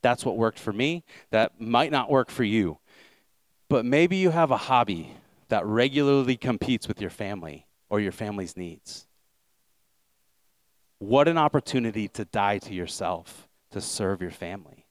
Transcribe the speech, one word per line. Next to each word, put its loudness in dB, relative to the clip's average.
That's 2
what -2
worked 0
for -8
me. -2
That 0
might 2
not -2
work 2
for -2
you. 0
But 2
maybe 4
you 4
have 2
a 4
hobby 0
that 0
regularly 2
competes -2
with -6
your -6
family -10
or 0
your -2
family's -8
needs. -14
What 4
an 2
opportunity 0
to -8
die 0
to -12
yourself -8
to -10
serve -4
your -8
family. -14